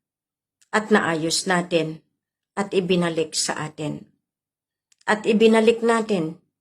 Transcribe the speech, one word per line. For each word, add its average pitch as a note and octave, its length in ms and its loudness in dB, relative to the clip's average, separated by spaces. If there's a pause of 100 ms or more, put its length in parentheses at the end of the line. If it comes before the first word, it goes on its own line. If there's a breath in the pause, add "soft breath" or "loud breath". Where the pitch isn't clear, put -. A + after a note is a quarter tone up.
(680)
at G#3+ 240 -2
naayos D#3+ 560 0
natin E3+ 560 -2 (480)
at G3+ 240 -6
ibinalik E3+ 560 0
sa - 320 -6
atin. D3 400 -10 (1040)
At G#3 160 0
ibinalik A3+ 560 4
natin A3 560 -2 (240)